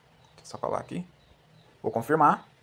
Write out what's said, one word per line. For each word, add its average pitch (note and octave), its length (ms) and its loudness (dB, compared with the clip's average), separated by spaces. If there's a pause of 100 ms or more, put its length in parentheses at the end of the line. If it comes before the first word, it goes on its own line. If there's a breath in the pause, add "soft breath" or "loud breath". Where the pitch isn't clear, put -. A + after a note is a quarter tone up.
(360)
Deixa - 60 -20
eu - 40 -20
só - 120 -12
colar - 200 -4
aqui. - 260 -8 (760)
Vou B2+ 80 -4
confirmar. D3+ 560 2 (160)